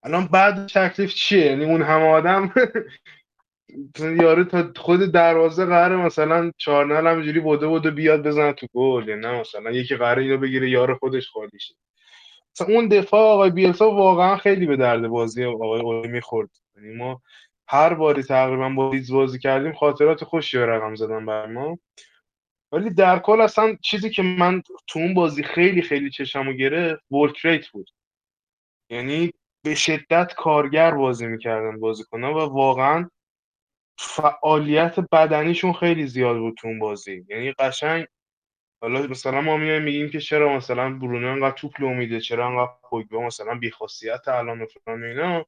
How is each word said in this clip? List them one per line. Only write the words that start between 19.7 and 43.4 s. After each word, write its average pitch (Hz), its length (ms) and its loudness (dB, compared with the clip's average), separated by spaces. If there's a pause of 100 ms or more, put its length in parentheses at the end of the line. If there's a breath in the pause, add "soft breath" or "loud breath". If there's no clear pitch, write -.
خاطرات 147 520 0
خوشی 147 340 -4
رو 117 120 0
رقم 110 240 -4
زدن 110 320 -6
برای 110 260 -6
ما. 147 260 -8 (960 soft breath)
ولی 196 180 -2
در 180 280 4
کل 214 220 4
اصلاً 220 420 2
چیزی 214 280 -4
که 202 120 -2
من 180 400 2 (240)
تو - 120 -10
اون 175 160 -2
بازی 156 280 0
خیلی 175 400 2
خیلی 143 280 -4
چشمو 135 420 -8
گرفت 151 580 -2
ورک 143 360 0
ریت 160 220 0
بود. 98 220 -18 (1000)
یعنی 143 420 -4 (300)
به 151 120 -4
شدت 165 600 0
کارگر 151 560 2
بازی 127 360 -2
می‌کردن 110 540 -6
بازیکن‌ها 113 540 -6
و 156 180 -2
واقعاً 135 580 0 (880)
فعالیت 151 1000 0 (120)
بدنیشون 165 600 2
خیلی 170 340 0
زیاد 123 320 -2
بود 113 180 -6
تو - 120 -12
اون 113 100 -10
بازی. 101 500 -8
یعنی 117 240 -8
قشنگ 151 540 -2 (760)
حالا 123 200 -4
مثلاً 131 380 -6
ما 156 160 0
میایم 156 260 -2
می‌گیم 147 280 -4
که 156 100 -8
چرا 147 360 0
مثلاً 127 420 -4
برونو 123 300 -6
انقدر 135 260 -2
توپ - 260 -14
لو 135 80 -2
می‌ده، 120 320 -4
چرا 117 260 -4
انقدر 123 240 -2 (200)
پوگبا 110 300 -8
مثلاً 117 340 -8